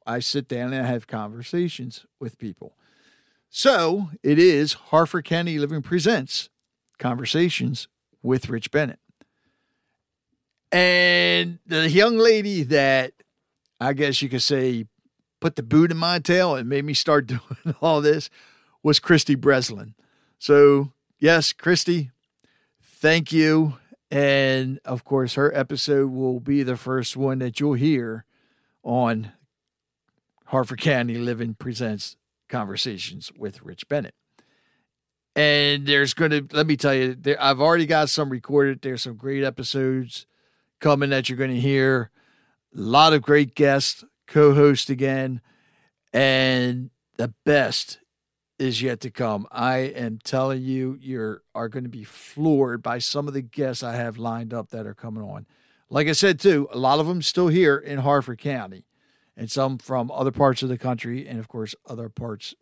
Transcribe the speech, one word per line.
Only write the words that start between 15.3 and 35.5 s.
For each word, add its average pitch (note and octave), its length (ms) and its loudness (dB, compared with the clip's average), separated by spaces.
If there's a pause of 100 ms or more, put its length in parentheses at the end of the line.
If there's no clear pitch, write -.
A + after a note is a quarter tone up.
put D#3 140 -4
the C3+ 80 -8
boot D#3 300 2
in D#3+ 40 -8
my E3+ 220 0
tail F3 380 2
and B2 120 -6
made C#3+ 160 -2
me D3 100 -4
start D3 320 -2
<laughs> - 20 -10
doing C3 520 -8
all D#3 200 2
this D3 280 2 (540)
was D3+ 160 4
Christy D3+ 380 4
Breslin. A#2 580 0 (460)
So, C#3+ 520 6 (280)
yes, D#3+ 320 4
Christy, E3+ 580 0 (720)
thank D#3 480 0
you. D#3 440 2 (360)
And, C3+ 720 0
of B2+ 200 -8
course, C3 300 -2
her C#3+ 220 0
episode C#3 540 -2
will B2+ 300 -4
be C#3 240 -2
the B2+ 120 -4
first B2+ 400 -6
one C3 220 -4
that B2+ 220 -6
you'll D3 140 0
hear A#2+ 500 -2 (580)
on A#2 480 -2 (1160)
Harford B2+ 340 -4
County A#2+ 340 0
Living A#2 400 -6
Presents A2 600 -8 (320)
Conversations G2 880 -8
with - 260 -12
Rich - 260 -16
Bennett. C#3+ 260 -6 (1200)
And C#3+ 500 2